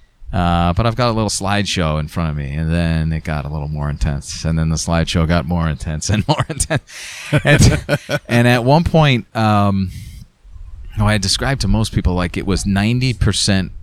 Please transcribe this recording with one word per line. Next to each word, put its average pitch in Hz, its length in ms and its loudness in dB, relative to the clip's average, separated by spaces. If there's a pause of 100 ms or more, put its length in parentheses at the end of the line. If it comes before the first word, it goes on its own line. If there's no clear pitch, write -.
(320)
Uh, 87 400 2
but 113 140 0
I've 113 100 0
got 123 120 0
a 117 40 0
little 110 180 0
slideshow 95 680 -2
in 76 100 -4
front 82 220 -2
of 73 60 -4
me." 71 180 -6
And 80 160 -2
then 82 420 2
it 78 120 -4
got 76 200 -4
a 71 40 -8
little 73 200 -6
more 73 220 -4
intense. 71 540 -4
And 80 140 0
then 80 100 2
the 80 80 2
slideshow 82 500 0
got 80 200 0
more 82 220 0
intense 76 420 -6
and 104 180 0
<laughs> - 0 -
more 143 200 0
intense. 147 340 -4 (640)
And, 147 760 2
<laughs> - 60 -18
and 120 200 4
at 123 160 2
one 147 200 4
point, 143 500 2
um, 101 560 2 (1000)
you - 60 -6
know, 104 100 2
I 107 40 4
had 104 100 0
described 123 400 -2
to 101 60 0
most 107 240 2
people, 92 220 0
like, 87 220 -2
it 85 100 -4
was 90 200 0
ninety 113 460 2
percent 98 600 0 (100)